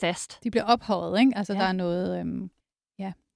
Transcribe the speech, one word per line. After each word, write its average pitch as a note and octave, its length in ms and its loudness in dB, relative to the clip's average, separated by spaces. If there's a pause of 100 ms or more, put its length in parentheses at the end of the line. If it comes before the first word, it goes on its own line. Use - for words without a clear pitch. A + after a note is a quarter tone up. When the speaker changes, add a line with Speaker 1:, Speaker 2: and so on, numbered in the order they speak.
Speaker 1:
fast. - 440 -4
Speaker 2:
de A#3 60 -2
bliver A3+ 140 0
ophøjet, G3+ 560 2
ikke? C4 160 6
Altså, G3+ 160 -4
Speaker 1:
Ja. G3 60 -2
Speaker 2:
der G3 80 4
er F#3 60 2
noget, F3+ 480 -2
øhm, F3 300 -6 (480)
ja. F#3+ 140 -8 (240)